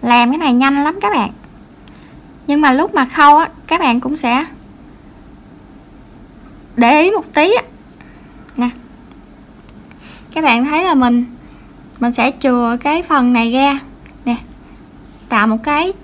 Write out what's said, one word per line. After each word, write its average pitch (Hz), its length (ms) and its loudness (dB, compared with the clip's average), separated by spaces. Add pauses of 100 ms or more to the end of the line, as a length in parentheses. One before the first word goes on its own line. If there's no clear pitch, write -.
Làm 240 280 2
cái 285 80 -2
này 311 160 0
nhanh 277 300 0
lắm 330 180 -4
các 415 120 -2
bạn. 226 180 -2 (1160)
Nhưng 294 140 0
mà 294 100 4
lúc 294 240 0
mà 277 100 0
khâu 294 320 6
á, 320 120 2 (180)
các 330 120 -2
bạn 254 200 0
cũng 269 180 -6
sẽ 254 280 -2 (2250)
để 240 260 4
ý 359 100 2
một 392 220 -4
tí 330 220 2
á. 480 80 -2 (960)
Nè. 240 120 -2 (1600)
Các 320 100 -6
bạn 254 220 2
thấy 302 180 -2
là 349 120 0
mình, 247 300 2 (760)
mình 240 140 -2
sẽ 247 260 0
chừa 240 420 0
cái 311 220 -2
phần 262 300 0
này 233 180 0
ra 277 280 0 (460)
nè. 240 100 -2 (960)
Tạo 220 180 0
một 220 160 -2
cái 311 300 -2 (100)